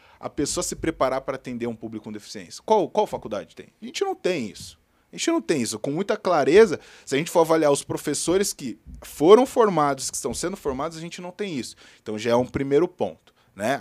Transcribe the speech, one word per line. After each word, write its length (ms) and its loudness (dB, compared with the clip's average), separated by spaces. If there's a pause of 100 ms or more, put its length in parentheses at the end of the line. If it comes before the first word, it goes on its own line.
(200)
a 100 -10
pessoa 340 -4
se 120 -8
preparar 460 -2
pra 140 -8
atender 320 -8
um 80 -6
público 300 -12
com 60 -12
deficiência. 540 -16
Qual, 240 2
qual 160 -2
faculdade 500 -10
tem? 120 -20 (120)
A 60 -18
gente 180 -6
não 120 -4
tem 340 -4
isso. 320 -20 (300)
A 60 -20
gente 120 -2
não 120 0
tem 200 0
isso. 160 -4
Com 140 -6
muita 260 -2
clareza, 640 6 (260)
se 80 -8
a 60 2
gente 100 -4
for 120 4
avaliar 300 4
os 120 0
professores 680 -2
que 280 -10 (240)
foram 420 6
formados, 640 0
que 60 -12
estão 180 -6
sendo 240 -6
formados, 400 -6
a 40 -14
gente 200 -14
não 80 -10
tem 300 -8
isso. 160 -10 (260)
Então 160 -8
já 140 0
é 40 6
um 120 4
primeiro 400 2
ponto, 440 -8 (240)
né? 260 -2